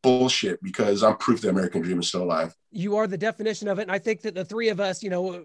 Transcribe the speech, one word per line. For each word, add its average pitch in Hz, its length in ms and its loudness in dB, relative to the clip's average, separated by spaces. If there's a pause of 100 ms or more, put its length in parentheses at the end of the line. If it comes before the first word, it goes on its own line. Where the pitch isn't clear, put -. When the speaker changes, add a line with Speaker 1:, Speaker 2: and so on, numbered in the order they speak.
Speaker 1:
bullshit 127 600 4
because 101 400 2
I'm 110 140 6
proof - 240 2
the 104 80 0
American 92 320 0
dream 90 180 -2
is 87 80 -2
still 90 160 -2
alive. 82 300 -2 (180)
Speaker 2:
You 202 260 -2
are 214 100 2
the 190 100 -6
definition 214 500 -4
of 196 120 -2
it. 214 40 -4
And 185 80 -6
I 196 60 0
think 220 240 -2
that 208 140 -8
the 185 100 -4
three 220 240 -2
of 196 100 -2
us, 190 220 -2
you 214 80 -6
know, 180 360 -4